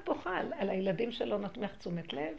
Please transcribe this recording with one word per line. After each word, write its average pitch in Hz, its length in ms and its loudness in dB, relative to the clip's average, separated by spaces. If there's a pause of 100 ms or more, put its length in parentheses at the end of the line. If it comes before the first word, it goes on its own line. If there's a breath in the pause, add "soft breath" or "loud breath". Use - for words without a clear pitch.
בוכה? 185 320 0
על, - 200 0
על 196 120 2
הילדים 190 420 2
שלא 233 260 0
נותנים 202 280 -2
לך 190 100 -6
תשומת 170 380 -4
לב? 147 260 0